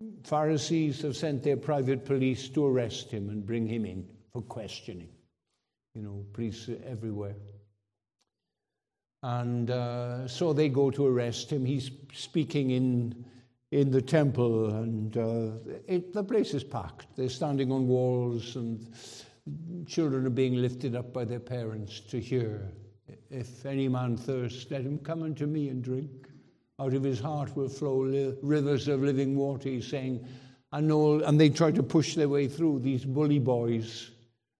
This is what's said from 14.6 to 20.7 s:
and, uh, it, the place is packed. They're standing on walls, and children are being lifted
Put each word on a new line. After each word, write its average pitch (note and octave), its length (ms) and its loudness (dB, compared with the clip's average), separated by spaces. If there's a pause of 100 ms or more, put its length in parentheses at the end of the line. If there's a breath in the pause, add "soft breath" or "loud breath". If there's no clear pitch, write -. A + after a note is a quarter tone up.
and, A2 400 -2
uh, A2+ 340 0 (380)
it, F3+ 240 -2
the G#3 100 -2
place G3+ 320 0
is C3+ 80 -2
packed. - 540 -10
They're C3 120 -2
standing C3+ 440 0
on C3 160 2
walls, B2 680 2
and A#2 340 -6 (1000 loud breath)
children C3 400 0
are C3 40 2
being B2+ 260 2
lifted B2 400 0